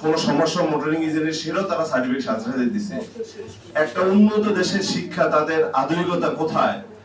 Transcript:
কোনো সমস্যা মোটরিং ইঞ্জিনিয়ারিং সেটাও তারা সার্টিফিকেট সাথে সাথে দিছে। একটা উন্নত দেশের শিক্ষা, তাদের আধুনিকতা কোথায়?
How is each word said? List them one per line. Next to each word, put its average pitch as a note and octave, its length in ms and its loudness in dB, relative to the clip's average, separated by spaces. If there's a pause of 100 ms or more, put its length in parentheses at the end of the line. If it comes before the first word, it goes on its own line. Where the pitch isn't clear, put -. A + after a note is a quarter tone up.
কোনো D#3 160 2
সমস্যা D#3+ 460 2
মোটরিং D#3 400 0
ইঞ্জিনিয়ারিং D#3 280 0
সেটাও D#3+ 320 -2
তারা E3 220 -2
সার্টিফিকেট B2+ 400 -2
সাথে A2 180 -2
সাথে B2 220 -2
দিছে। G2+ 300 -2 (800)
একটা D#3 260 0
উন্নত G#3 520 6
দেশের F3+ 280 0
শিক্ষা, F3 420 -2
তাদের D#3 500 2
আধুনিকতা E3 560 0
কোথায়? - 520 0 (240)